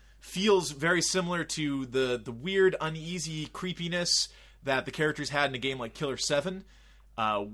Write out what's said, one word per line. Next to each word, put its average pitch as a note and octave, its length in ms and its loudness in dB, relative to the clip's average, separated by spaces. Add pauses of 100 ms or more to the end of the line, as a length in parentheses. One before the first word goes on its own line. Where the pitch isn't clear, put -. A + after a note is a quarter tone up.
(200)
feels F3+ 520 2
very E3 300 2
similar F3 420 0
to C#3+ 420 -2
the, B2 380 0
the B2 80 -10
weird, F#3 480 4
uneasy D#3+ 680 -6
creepiness F3 800 -2 (340)
that C3+ 220 2
the C3 60 -8
characters D3+ 380 0
had C#3+ 200 2
in C3 60 -8
a A#2+ 40 -4
game C3+ 200 -2
like A#2 140 -6
Killer C3+ 240 -4
Seven, D#3 460 -2 (540)
uh, G#2+ 240 2 (120)